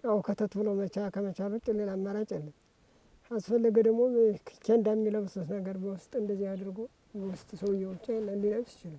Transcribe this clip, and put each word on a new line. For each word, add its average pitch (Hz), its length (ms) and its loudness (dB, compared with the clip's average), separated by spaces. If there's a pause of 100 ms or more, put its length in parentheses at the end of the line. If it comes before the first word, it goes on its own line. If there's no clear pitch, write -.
ያው 214 160 2
ከተት 208 340 -2
ብሎ 214 200 0
መቻ-፣ 196 360 -2
ከመቻል 196 420 -4
ውጭ 233 200 -4
ሌላ 208 200 -2
አማራጭ 196 380 -4
የለም። 151 260 -8 (720)
አስፈለገ 226 520 2
ደግሞ 226 180 6 (580)
ኬንዳ 220 300 4
የሚለብሱት 208 600 -2
ነገር 190 300 -6
በውስጥ 190 380 -8
እንደዚህ 202 320 -2
አድርጎ 196 300 -8 (320)
በውስጥ 196 460 -8
ሰውየው 190 340 -2
ብቻ 185 160 -12 (260)
ሊለብስ 208 400 -2
ይችላል። 160 260 -14